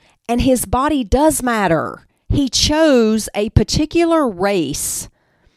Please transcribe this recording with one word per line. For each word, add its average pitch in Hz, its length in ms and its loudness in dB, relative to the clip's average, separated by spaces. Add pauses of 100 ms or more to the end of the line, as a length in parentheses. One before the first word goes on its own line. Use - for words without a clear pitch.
(300)
And 240 120 -2
his 254 260 2
body 262 380 0
does 262 400 2
matter. 180 640 -2 (200)
He 277 200 0
chose 247 880 2
a 208 140 -4
particular 311 800 0
race 180 800 -4 (480)